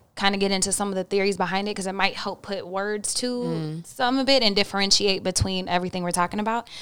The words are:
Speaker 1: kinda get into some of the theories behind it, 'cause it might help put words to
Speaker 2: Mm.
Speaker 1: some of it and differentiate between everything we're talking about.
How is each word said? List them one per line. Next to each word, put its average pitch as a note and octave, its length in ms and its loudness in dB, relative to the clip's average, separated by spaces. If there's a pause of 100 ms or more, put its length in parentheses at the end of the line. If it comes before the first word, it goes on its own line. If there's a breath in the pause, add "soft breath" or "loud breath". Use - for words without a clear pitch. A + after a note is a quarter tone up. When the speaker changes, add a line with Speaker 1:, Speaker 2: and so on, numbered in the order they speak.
(140)
Speaker 1:
kinda G3+ 240 0
get G3 140 2
into F#3+ 200 0
some G3+ 160 0
of F#3+ 60 -2
the F#3 100 -2
theories G3 320 2
behind F#3+ 320 0
it, G#3 60 -4
'cause G3 120 -6
it F#3+ 80 -4
might F#3+ 200 0
help - 280 -8
put G3 240 -8
words G3+ 480 -4
to B3 280 -2
Speaker 2:
Mm. D#3+ 440 -4
Speaker 1:
some B3+ 320 0
of C4 100 0
it C4+ 140 6
and G#3 120 4
differentiate G3 680 2
between F#3 460 0
everything F3+ 340 0
we're F3 80 -2
talking F3+ 300 0
about. A3 280 -2 (140 loud breath)